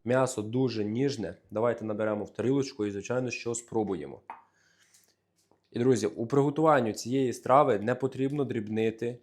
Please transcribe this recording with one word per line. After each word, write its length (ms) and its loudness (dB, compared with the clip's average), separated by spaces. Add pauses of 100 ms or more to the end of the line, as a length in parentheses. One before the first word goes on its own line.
м'ясо 360 2
дуже 440 0
ніжне. 500 -2 (160)
Давайте 340 0
наберемо 380 -2
в 100 -12
тарілочку 520 -2
і, 60 -4
звичайно, 400 -4
що 240 -6
спробуємо. 680 -4 (1500)
І, 80 -4
друзі, 280 4
у 200 -4
приготуванні 680 4
цієї 400 -2
страви 460 4
не 160 0
потрібно 500 -2
дрібнити 760 -2